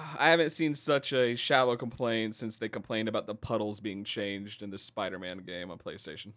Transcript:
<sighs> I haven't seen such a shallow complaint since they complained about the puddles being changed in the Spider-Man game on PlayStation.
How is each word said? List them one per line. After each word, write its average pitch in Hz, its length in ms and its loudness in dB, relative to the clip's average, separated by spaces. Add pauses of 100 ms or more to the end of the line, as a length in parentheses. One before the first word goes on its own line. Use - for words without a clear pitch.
<sighs> 151 140 -8
I 151 100 6
haven't 165 220 6
seen 151 240 2
such 139 380 2
a 123 220 4
shallow 127 400 4
complaint 117 600 -2
since 113 220 -4
they 110 120 -4
complained 110 400 -2
about 107 180 0
the 107 80 -4
puddles 107 440 -2
being 101 240 -4
changed 101 580 -4
in 104 80 -10
the 98 80 -8
Spider-Man 92 640 -6
game 90 320 -8
on 85 80 -10
PlayStation. 85 580 -10